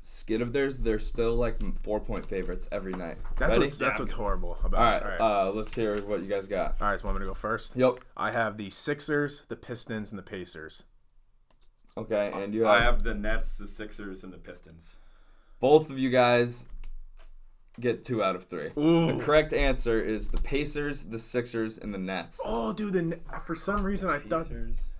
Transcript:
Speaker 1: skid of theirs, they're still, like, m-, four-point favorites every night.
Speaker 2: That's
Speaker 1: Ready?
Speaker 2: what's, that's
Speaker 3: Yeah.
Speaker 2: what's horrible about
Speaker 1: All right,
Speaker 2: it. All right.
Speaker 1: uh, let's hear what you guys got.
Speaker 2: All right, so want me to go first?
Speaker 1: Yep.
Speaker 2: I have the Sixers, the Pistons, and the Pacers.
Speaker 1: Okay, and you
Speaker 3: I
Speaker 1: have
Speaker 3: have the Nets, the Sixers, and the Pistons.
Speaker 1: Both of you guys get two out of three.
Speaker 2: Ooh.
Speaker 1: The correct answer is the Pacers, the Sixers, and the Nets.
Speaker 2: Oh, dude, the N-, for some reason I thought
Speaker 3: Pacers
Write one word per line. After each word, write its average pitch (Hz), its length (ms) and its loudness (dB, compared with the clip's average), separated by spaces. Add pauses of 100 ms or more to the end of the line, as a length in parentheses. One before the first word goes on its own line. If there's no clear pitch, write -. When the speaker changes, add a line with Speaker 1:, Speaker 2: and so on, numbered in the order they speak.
Speaker 1:
skid - 380 -4
of 120 140 -4
theirs, 139 240 0
they're 113 200 2
still, 117 360 0
like, 117 280 2
m-, 95 120 0
four-point 104 520 -2
favorites 90 460 -4
every 92 220 -4
night. 87 240 -6 (180)
Speaker 2:
That's 131 140 4
Speaker 1:
Ready? 117 140 6
Speaker 2:
what's, 143 140 -4
that's 135 200 0
Speaker 3:
Yeah. - 40 -2
Speaker 2:
what's 107 120 -2
horrible 92 500 -2
about 110 160 4
Speaker 1:
All 117 60 8
right, 107 100 4
Speaker 2:
it. 98 240 -4
All 104 220 4
right. 95 60 4
Speaker 1:
uh, 98 40 -2
let's 107 220 -4
hear 104 280 0
what 101 200 -2
you 95 40 -8
guys 98 200 -2
got. 95 340 0
Speaker 2:
All 104 80 2
right, 98 100 0
so 90 80 -8
want 95 120 0
me 95 60 -2
to 95 40 -2
go 92 60 -4
first? 113 420 -6
Speaker 1:
Yep. 127 240 4 (160)
Speaker 2:
I 104 160 -4
have 110 240 -2
the 101 140 -8
Sixers, 147 800 -4
the 113 80 -8
Pistons, 110 540 -8
and 107 80 -10
the 92 40 -12
Pacers. 85 600 -12 (1120)
Speaker 1:
Okay, 104 360 -2
and 101 200 -6
you 113 120 4
Speaker 3:
I 104 140 8
Speaker 1:
have 120 140 8
Speaker 3:
have 104 80 6
the 110 120 2
Nets, 107 440 0
the 101 100 -10
Sixers, 101 560 -10
and 95 80 -14
the 92 60 -18
Pistons. - 580 -20 (640)
Speaker 1:
Both 151 300 8
of 135 80 -8
you 131 120 2
guys 120 560 4 (1120)
get 120 260 0
two 113 180 0
out 95 140 2
of 90 80 -10
three. 80 340 -8
Speaker 2:
Ooh. 165 280 6 (120)
Speaker 1:
The 127 40 -4
correct 151 300 4
answer 123 480 4
is 107 280 -2
the 143 120 4
Pacers, 147 640 -2
the 113 160 -10
Sixers, 117 600 -4
and 104 140 -8
the 98 60 -6
Nets. 92 460 -6
Speaker 2:
Oh, 226 280 -2
dude, 202 220 -4
the 185 60 4
N-, 170 200 -4 (240)
for 170 100 -6
some 196 280 -2
reason 190 260 -2
I 143 100 0
thought 160 300 -4
Speaker 3:
Pacers - 520 0